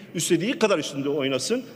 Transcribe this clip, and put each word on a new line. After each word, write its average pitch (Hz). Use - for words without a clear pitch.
üstlediği 180
kadar 202
üstünde 139
oynasın, 139